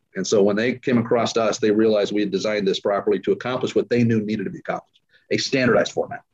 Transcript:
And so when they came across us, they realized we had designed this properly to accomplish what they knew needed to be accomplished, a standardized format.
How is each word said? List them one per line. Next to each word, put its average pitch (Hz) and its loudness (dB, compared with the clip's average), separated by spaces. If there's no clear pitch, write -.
And 95 -6
so 110 4
when 101 4
they 117 0
came 123 0
across 113 0
us, 110 0
they 110 2
realized 107 2
we 104 0
had 101 -2
designed 101 -2
this 92 0
properly 101 0
to 98 -2
accomplish 123 -4
what - 0
they 120 2
knew 117 2
needed 104 -4
to 95 -8
be - -12
accomplished, - -10
a 104 2
standardized 120 2
format. - -6